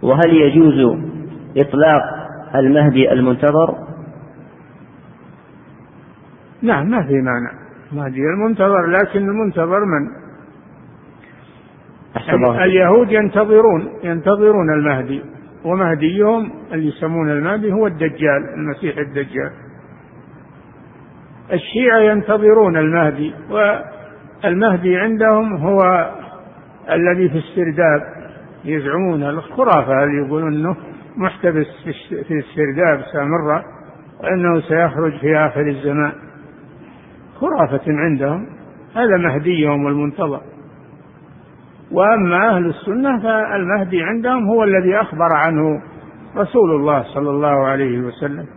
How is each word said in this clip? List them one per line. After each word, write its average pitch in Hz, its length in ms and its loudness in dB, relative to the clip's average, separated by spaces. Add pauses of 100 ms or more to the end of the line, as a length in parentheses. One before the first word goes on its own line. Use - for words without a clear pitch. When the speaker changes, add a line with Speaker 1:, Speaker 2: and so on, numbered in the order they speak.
Speaker 1:
وهل 165 320 4
يجوز 143 640 6 (600)
إطلاق 143 440 4 (540)
المهدي 135 560 4
المنتظر؟ 131 640 2 (2750)
Speaker 2:
نعم، 185 280 0
ما 233 140 0
في 139 100 -2
مانع، 127 380 -2 (400)
المهدي 139 280 -8
المنتظر، 190 680 0
لكن 190 340 0
المنتظر 196 600 -2
من؟ 165 280 -2 (2000)
Speaker 1:
أحسن - 160 -4
الله - 160 2
إليكم. 147 140 0
Speaker 2:
اليهود 185 480 4
ينتظرون، 214 800 4 (140)
ينتظرون 180 720 2
المهدي، 139 480 -2 (440)
ومهديهم 185 840 0 (200)
اللي 160 160 -4
يسمونه 160 440 -4
المهدي 190 400 -2
هو 214 160 0
الدجال، 151 680 -2
المسيح 151 420 -6
الدجال. 139 540 -8 (2000)
الشيعة 226 460 2
ينتظرون 214 800 4
المهدي، 156 560 0 (1120)
والمهدي 180 540 2
عندهم 220 600 0
هو 185 540 2 (800)
الذي 175 380 2
في 147 80 -4
السرداب، 156 640 0 (640)
يزعمون 156 580 -2
الخرافة 143 800 0
اللي 143 220 -2
يقولون 151 280 -4
أنه 156 220 -2 (420)
محتبس 175 500 -2 (160)
في 170 60 -12
الش-، - 380 -12
في 165 60 -6
السرداب 151 680 -2 (120)
سامرة، 151 500 -2 (600)
وأنه 175 380 0
سيخرج 156 580 0
في 151 180 2
آخر 151 300 0
الزمان، 143 440 -2 (1200)
خرافة 190 520 -2
عندهم، 151 600 -2 (480)
هذا 220 220 2
مهديهم 147 720 0
المنتظر. 147 540 -4 (1500)
وأما 196 580 2
أهل 180 160 2
السنة 233 540 -2
فالمهدي 196 840 -2
عندهم 233 440 -2
هو 220 160 2
الذي 190 320 2
أخبر 165 380 0
عنه 156 480 0 (560)
رسول 196 380 2
الله 143 280 0
صلى 143 260 -4
الله 143 380 2
عليه 135 320 -2
وسلم 143 460 -8 (120)